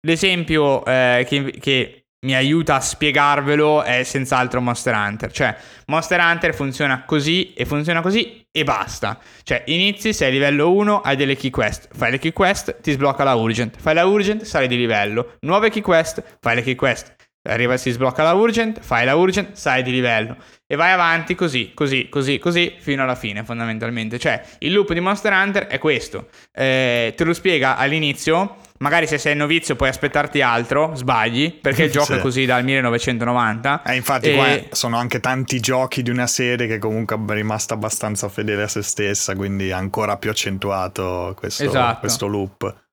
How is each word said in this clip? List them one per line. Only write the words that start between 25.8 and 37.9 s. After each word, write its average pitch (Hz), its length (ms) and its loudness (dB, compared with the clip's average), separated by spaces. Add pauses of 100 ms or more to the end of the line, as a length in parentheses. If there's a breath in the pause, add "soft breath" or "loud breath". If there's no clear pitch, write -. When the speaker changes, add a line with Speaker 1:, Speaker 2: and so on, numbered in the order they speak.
Speaker 1:
Eh, 123 640 0
te - 80 -2
lo 165 100 2
spiega 151 440 2
all'inizio, 156 800 0 (280 loud breath)
magari 156 220 4
se 147 100 0
sei 147 180 0
novizio 151 400 0
puoi 131 140 0
aspettarti 143 540 0
altro, 127 500 2
sbagli, 127 680 0
perché 139 260 2
il 151 40 0
Speaker 2:
<laughs> - 20 -2
Speaker 1:
gioco 143 220 2
è 131 40 0
Speaker 2:
Sì. 120 40 -2
Speaker 1:
così 131 240 0
dal 123 180 2
millenovecentonovanta. 120 1160 0
Speaker 2:
Eh, 127 140 -4
infatti 131 340 0
Speaker 1:
E 147 60 4
Speaker 2:
qua 139 400 0
sono 117 220 -2
anche 120 220 -2
tanti 127 400 -2
giochi 127 440 0
di 120 80 -2
una 123 160 0
serie 123 400 0
che 110 100 -2
comunque 110 400 -2
è 107 160 -4
rimasta 107 400 -2
abbastanza 107 560 -4